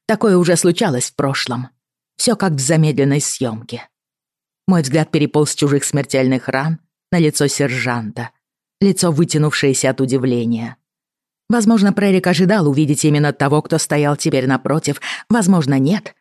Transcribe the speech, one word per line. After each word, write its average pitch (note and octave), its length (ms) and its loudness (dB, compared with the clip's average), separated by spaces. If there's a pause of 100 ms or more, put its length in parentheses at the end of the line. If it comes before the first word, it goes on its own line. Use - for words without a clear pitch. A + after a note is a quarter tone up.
такое G#3+ 320 2
уже F3 180 4
случалось E3+ 540 0
в - 60 -20
прошлом. C3 520 -4 (480)
Все A3+ 220 0
как F#3+ 160 0
в C#3 60 -2
замедленной C#3+ 600 2
съемке. A#2 680 -8 (800)
Мой F3 160 2
взгляд D3+ 280 -2
переполз D3 400 0
с - 40 -6
чужих C#3 280 0
смертельных C3 640 -2
ран C#3+ 320 -4 (320)
на F3+ 80 2
лицо D3+ 280 2
сержанта, A#2+ 840 -4 (500)
лицо, F#3 320 2
вытянувшееся D3 760 0
от B2 100 -4
удивления. A#2+ 800 -2 (720)
Возможно, G#3+ 420 2
Прерик F#3+ 360 0
ожидал F3+ 420 2
увидеть C#3+ 340 0
именно D3 300 2
того, C#3+ 280 0
кто D#3+ 180 -2
стоял D3 360 0
теперь C#3 320 -2
напротив, C#3 540 -2 (280)
возможно, F3 480 2
нет, D3+ 440 -2